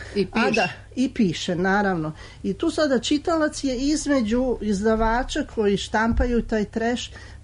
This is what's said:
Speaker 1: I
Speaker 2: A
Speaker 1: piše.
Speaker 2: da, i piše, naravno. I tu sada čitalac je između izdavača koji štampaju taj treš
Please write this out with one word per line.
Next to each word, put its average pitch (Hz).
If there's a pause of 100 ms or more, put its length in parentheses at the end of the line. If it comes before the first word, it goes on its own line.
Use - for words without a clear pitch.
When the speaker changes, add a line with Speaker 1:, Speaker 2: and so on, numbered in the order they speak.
(160)
Speaker 1:
I 196
Speaker 2:
A 233
Speaker 1:
piše. -
Speaker 2:
da, 180 (280)
i 262
piše, 185
naravno. 185 (300)
I 196
tu 330
sada 294
čitalac 302
je 262
između 262
izdavača 220
koji 202
štampaju 233
taj 214
treš 233 (340)